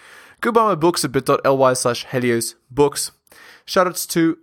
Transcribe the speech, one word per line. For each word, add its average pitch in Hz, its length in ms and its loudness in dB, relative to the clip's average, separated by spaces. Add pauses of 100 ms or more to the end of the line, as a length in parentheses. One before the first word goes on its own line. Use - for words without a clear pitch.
(400)
Go 233 100 -2
buy 220 180 2
my 190 80 2
books 170 280 0
at 131 80 -4
bit 131 140 -2
dot 143 180 0
L 135 140 0
Y 127 160 4
slash 120 320 -4
Helios 120 480 -2 (160)
Books. 139 400 0 (560)
Shoutouts 180 440 -2
to 165 320 2